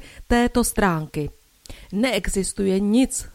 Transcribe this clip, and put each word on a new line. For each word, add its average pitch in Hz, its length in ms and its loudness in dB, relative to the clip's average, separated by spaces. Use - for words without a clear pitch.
této 240 360 2
stránky. 156 680 -2
Neexistuje 196 880 0
nic, 220 560 2